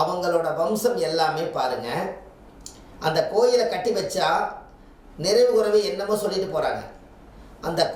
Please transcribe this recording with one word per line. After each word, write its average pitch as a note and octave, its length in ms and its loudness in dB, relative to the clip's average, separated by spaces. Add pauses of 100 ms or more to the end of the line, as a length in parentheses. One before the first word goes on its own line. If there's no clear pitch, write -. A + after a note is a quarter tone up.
அவங்களோட F3 480 0 (100)
வம்சம் G#3+ 480 0
எல்லாமே D#3 360 0 (140)
பாருங்க, B2+ 320 -4 (1160)
அந்த D#3+ 140 0 (120)
கோயிலை A#3+ 400 4
கட்டி F#3 240 -2
வச்சா - 320 0 (960)
நிறைவு A#3+ 280 6
குறைவு G#3+ 360 4
என்னமோ G3 340 -2
சொல்லிட்டு F#3+ 300 -2
போறாங்க. C#3 300 -2 (840)
அந்த E3+ 140 0 (140)